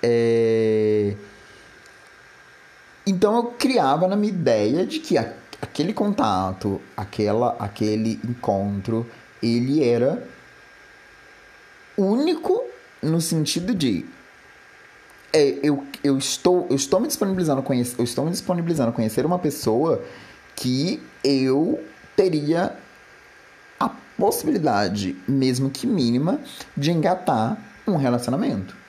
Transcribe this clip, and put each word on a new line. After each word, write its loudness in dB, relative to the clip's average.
É... 2
Então 4
eu 2
criava 2
na 0
minha 0
ideia 2
de -6
que 0
a-, -2
aquele -4
contato, -2
aquela, 0
aquele -2
encontro, -2
ele 0
era 2
único 2
no 0
sentido -2
de, 0
é, 4
eu, 2
eu 4
estou, 2
eu 2
estou 2
me -2
disponibilizando 0
a -4
conhecer, -2
eu 2
estou -2
me -2
disponibilizando -2
a -6
conhecer -2
uma 0
pessoa 0
que -2
eu 2
teria 2
a 0
possibilidade, 0
mesmo 2
que -6
mínima, 0
de 0
engatar 0
um 0
relacionamento. -2